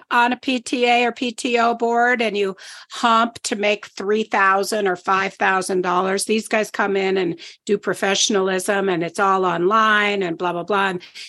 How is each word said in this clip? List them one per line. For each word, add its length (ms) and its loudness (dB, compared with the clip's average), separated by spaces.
on 220 2
a 60 -4
P 240 -2
T 240 -2
A 180 4
or 80 0
P 220 -4
T 260 -2
O 160 2
board 460 2
and 160 -2
you 180 -2
hump 520 2
to 140 -4
make 300 -2
three 360 -2
thousand 640 0
or 80 0
five 380 -2
thousand 480 0
dollars. 440 0
These 220 0
guys 240 -2
come 240 -2
in 220 0
and 200 -2
do 120 0
professionalism 1120 0
and 160 0
it's 160 -6
all 240 2
online 800 2
and 140 -4
blah, 160 -2
blah, 100 -6
blah. 280 0
And 100 -8